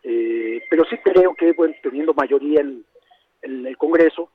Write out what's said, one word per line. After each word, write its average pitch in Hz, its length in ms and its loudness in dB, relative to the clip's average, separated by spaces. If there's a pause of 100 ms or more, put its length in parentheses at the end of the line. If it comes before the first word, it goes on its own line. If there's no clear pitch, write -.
eh, 113 640 -4
pero 160 160 4
sí 233 180 -8
creo 185 320 4
que, 170 180 2
bueno, 160 200 0 (100)
teniendo 147 300 -2
mayoría 139 480 0
en, 135 240 -8 (560)
en 131 240 -12
el 131 100 -10
Congreso 165 600 0